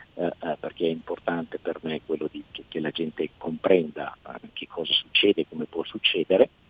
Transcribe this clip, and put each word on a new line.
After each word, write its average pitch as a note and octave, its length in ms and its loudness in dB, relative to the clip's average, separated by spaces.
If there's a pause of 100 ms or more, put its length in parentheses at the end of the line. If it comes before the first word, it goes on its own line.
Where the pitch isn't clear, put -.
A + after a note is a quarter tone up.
(140)
eh, E2+ 120 -2
eh, E2+ 320 -4
perché - 280 -2
è E2 40 4
importante E2 680 -4
per D#2+ 240 -4
me D#2 220 -4
quello D#2 260 -2
di, D4 200 -12
che, - 180 -14
che D#2+ 120 -4
la D#2 100 -2
gente D#2+ 460 -4
comprenda, D#2+ 800 2 (100)
eh, - 260 -14
che - 140 -12
cosa - 260 -4
succede, - 560 4
come D#2+ 180 -6
può - 180 -4
succedere, - 640 2 (220)